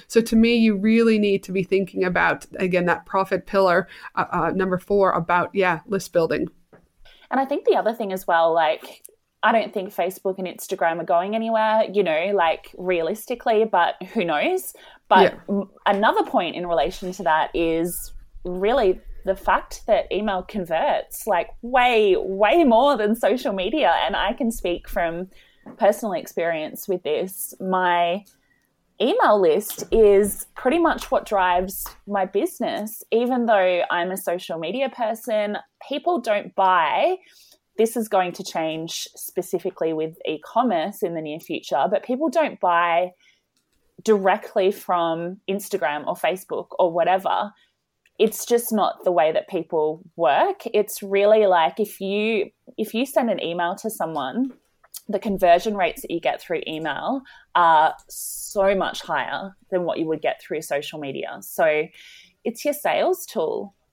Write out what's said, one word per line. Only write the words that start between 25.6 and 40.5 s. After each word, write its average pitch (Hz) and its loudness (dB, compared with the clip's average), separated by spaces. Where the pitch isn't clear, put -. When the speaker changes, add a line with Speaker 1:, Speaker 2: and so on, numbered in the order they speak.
Speaker 2:
personal 208 2
experience 165 -4
with 180 -2
this. 151 -4
My 180 0
email 277 4
list 180 0
is 202 4
pretty 269 0
much 330 0
what 240 0
drives 185 0
my 196 -2
business. 208 -4
Even 240 0
though 185 2
I'm 175 -2
a 190 -6
social 180 -6
media 226 -4
person, 214 -4
people 294 -2
don't 208 -2
buy, 190 2
this 226 2
is 226 -4
going 185 0
to 190 -10
change 160 -6
specifically 175 -4
with 160 -6
e-commerce 196 -2